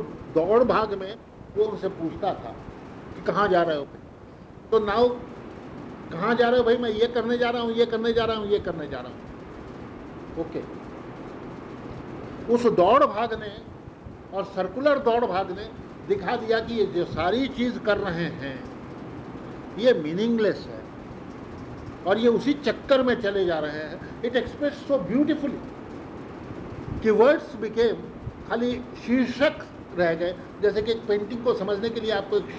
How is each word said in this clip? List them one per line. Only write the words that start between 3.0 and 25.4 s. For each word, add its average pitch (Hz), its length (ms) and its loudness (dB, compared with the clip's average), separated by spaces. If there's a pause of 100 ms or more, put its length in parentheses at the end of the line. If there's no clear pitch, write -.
कि - 60 -12
"कहाँ 202 260 2
जा 180 140 6
रहे 165 140 2
हो?" 139 100 -4 (840)
तो 220 100 6
now, 214 280 4 (1040)
"कहाँ 196 220 2
जा 233 140 6
रहे 247 100 6
हो 240 60 6
भाई?" 233 120 6
"मैं 240 140 0
ये 214 160 4
करने 240 320 2
जा 240 120 4
रहा 240 120 0
हूँ, 226 100 0
ये 233 140 6
करने 233 260 0
जा 226 120 4
रहा 220 120 2
हूँ, 208 120 -4
ये 202 100 4
करने 165 300 -4
जा 131 120 -6
रहा 123 120 -10
हूँ।" - 60 -14 (1200)
ओके, 160 220 -6 (1900)
उस 240 120 4 (100)
दौड़ 220 280 8
भाग 220 360 0
ने 208 120 -8 (840)
और 196 80 -2
सर्कुलर 254 540 2
दौड़ 240 260 4
भाग 185 260 0
ने 208 180 -8 (400)
दिखा 208 280 0
दिया 226 240 2
कि 226 140 -4
ये 208 120 4
जो 170 180 0
सारी 190 440 2
चीज़ 233 300 0
कर 202 200 2
रहे 170 280 -2 (100)
हैं, 131 220 -8 (1200)
ये 240 140 6
मीनिंगलेस 196 760 2
है। 110 80 -10 (1300)
और 202 100 4
ये 233 100 6
उसी 233 240 4 (140)
चक्कर 262 360 4
में 247 200 4
चले 196 220 2
जा 165 140 2
रहे 151 220 -4
हैं। 156 420 -10
It 247 140 0
expressed 285 540 -2
so 277 80 4 (100)
beautifully 285 520 2 (1400)